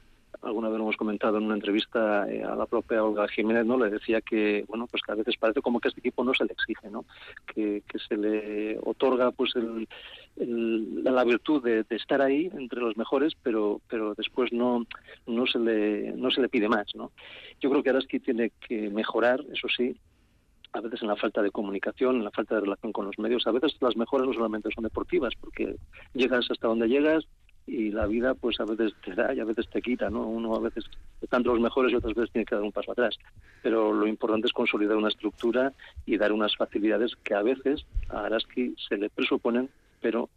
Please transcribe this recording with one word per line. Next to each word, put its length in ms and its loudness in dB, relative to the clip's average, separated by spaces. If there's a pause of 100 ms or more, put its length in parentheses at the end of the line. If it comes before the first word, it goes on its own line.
(420)
alguna 260 -2
vez 80 -2
lo 80 -2
hemos 140 -2
comentado 400 0
en 60 0
una 100 0
entrevista, 760 0
eh, 140 -4
a 100 -4
la 120 -2
propia 360 0
Olga 260 2
Jiménez, 360 2
¿no? 180 2
Le 60 4
decía 320 0
que, 480 0
bueno, 180 -6
pues 160 -6
que 100 -6
a 20 -4
veces 240 -2
parece 240 2
como 180 2
que 80 0
a 20 0
este 100 -8
equipo 220 -2
no 120 2
se 100 0
le 80 -2
exige, 380 -6
¿no? 160 -10 (400)
Que, 420 -2
que 100 -6
se 200 -4
le 680 -2
otorga, 460 2
pues, 260 -2
el, 320 -4 (480)
el, 680 -2
la, 100 2
la 120 4
virtud 400 2
de, 200 2
de 120 -4
estar 240 0
ahí 340 2
entre 260 -8
los 180 -2
mejores, 340 0 (100)
pero, 460 0
pero 260 -4
después 380 -2
no, 340 0 (400)
no 200 0
se 120 0
le, 540 0
no 180 -2
se 120 2
le 80 0
pide 180 2
más, 260 0
¿no? 160 -12 (500)
Yo 100 2
creo 120 4
que 80 4
Araski 300 0
tiene 320 0 (160)
que 220 -4
mejorar, 500 2 (100)
eso 240 -6
sí, 220 0 (760)
a 80 -6
veces 200 -6
en 80 -2
la 80 0
falta 240 0
de 100 2
comunicación, 680 0
en 80 0
la 60 -6
falta 240 -4
de 60 2
relación 320 -2
con 140 -4
los 120 -8
medios. 280 0
A 60 2
veces 280 2
las 160 2
mejoras 320 0
no 60 0
solamente 400 -2
son 100 -4
deportivas, 560 -2
porque 360 -6 (360)
llegas 380 2
hasta 180 -2
donde 200 2
llegas 360 4 (440)
y 220 -2
la 160 -2
vida, 280 2
pues, 260 -2
a 40 -4
veces 280 0 (120)
te 100 -10
da 200 0
y 60 -2
a 40 -4
veces 240 -2
te 140 -4
quita, 260 -2
¿no? 180 -2
Uno 280 -2
a 60 0
veces 240 -4 (360)
está 180 0
entre 120 4
los 100 4
mejores 320 4
y 40 4
otras 180 -2
veces 160 0
tiene 140 0
que 100 -2
dar 80 2
un 80 -2
paso 220 -6
atrás. 240 0 (460)
Pero 300 4
lo 140 2
importante 400 0
es 60 0
consolidar 440 2
una 120 2
estructura 640 0 (320)
y 120 0
dar 140 4
unas 240 2
facilidades 720 0
que 100 0
a 80 4
veces 420 0 (240)
a 180 -4
Araski 500 -2 (120)
se 100 0
le 120 -2
presuponen, 580 0 (320)
pero 360 0